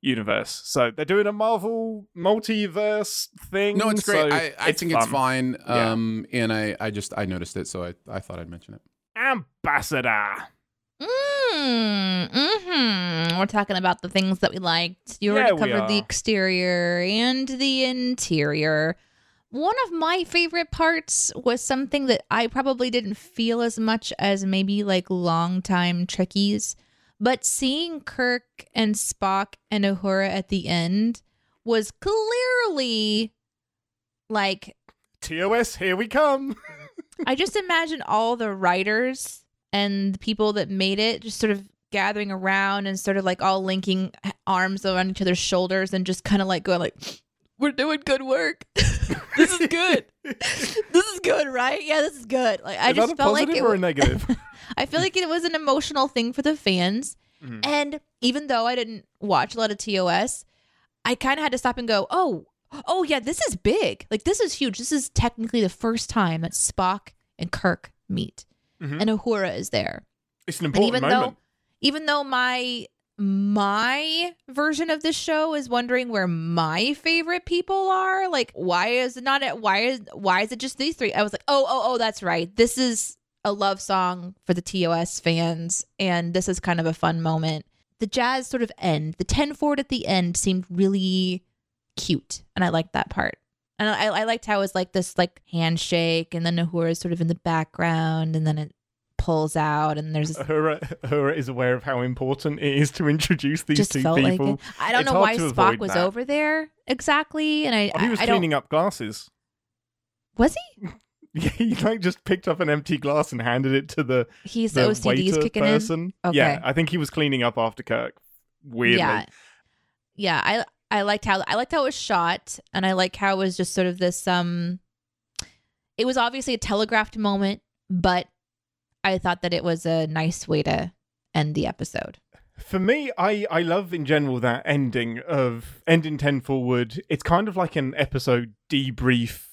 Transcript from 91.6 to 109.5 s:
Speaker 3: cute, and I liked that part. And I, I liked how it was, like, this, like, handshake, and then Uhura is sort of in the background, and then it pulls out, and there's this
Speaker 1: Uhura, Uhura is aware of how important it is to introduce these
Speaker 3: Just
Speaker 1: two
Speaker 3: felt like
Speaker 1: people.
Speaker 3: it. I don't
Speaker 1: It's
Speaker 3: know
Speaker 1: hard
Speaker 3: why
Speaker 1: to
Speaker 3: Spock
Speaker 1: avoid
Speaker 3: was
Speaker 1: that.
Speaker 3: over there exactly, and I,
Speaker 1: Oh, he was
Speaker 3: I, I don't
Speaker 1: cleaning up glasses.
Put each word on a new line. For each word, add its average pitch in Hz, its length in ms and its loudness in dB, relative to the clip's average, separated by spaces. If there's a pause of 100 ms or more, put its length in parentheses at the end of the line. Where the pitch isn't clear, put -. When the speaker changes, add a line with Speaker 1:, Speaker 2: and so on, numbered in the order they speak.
Speaker 3:
cute, - 460 -4 (140)
and 185 80 2
I 170 60 2
liked 165 240 -2
that - 160 -2
part. - 260 -4 (420)
And 214 100 0
I, 214 320 0
I 220 40 -2
liked 226 220 -4
how 214 120 0
it - 20 2
was, 196 140 -2
like, 185 180 -4
this, - 240 -2
like, 175 240 0 (100)
handshake, 165 840 0
and 170 100 -2
then 170 140 0
Uhura 170 320 0
is 170 80 -2
sort 175 140 -4
of 170 100 -2
in 165 60 0
the 170 60 0
background, 160 1000 0
and 156 100 0
then 151 120 0
it 151 160 -10 (420)
pulls 156 400 0
out, 151 400 2
and 156 180 -6
there's 151 140 0
this 156 180 -6
Speaker 1:
Uhura, 156 340 2 (240)
Uhura 139 300 2
is 139 140 -4
aware 123 260 0
of 123 80 -4
how 127 200 -2
important 131 580 -2
it 139 160 0
is 147 160 4
to 156 160 0
introduce 151 540 2
these 147 160 2
Speaker 3:
Just - 140 2
Speaker 1:
two 135 100 -2
Speaker 3:
felt 156 180 4
like 135 120 4
Speaker 1:
people. 139 220 0
Speaker 3:
it. 143 60 -8 (180)
I - 140 -2
don't 247 100 4
Speaker 1:
It's 247 80 0
Speaker 3:
know - 20 2
Speaker 1:
hard 196 100 6
Speaker 3:
why 220 140 4
Speaker 1:
to 170 80 0
Speaker 3:
Spock 147 60 0
Speaker 1:
avoid 190 300 4
Speaker 3:
was 190 140 -2
Speaker 1:
that. 175 120 2
Speaker 3:
over 220 200 -4
there 302 440 0 (160)
exactly, 302 800 0
and 247 80 0
I, 208 200 2
Speaker 1:
Oh, - 60 -2
he 233 100 2
was 214 100 0
Speaker 3:
I, 220 40 2
I - 20 2
don't 233 100 6
Speaker 1:
cleaning 165 180 2
up 139 160 -2
glasses. 151 600 -2 (1080)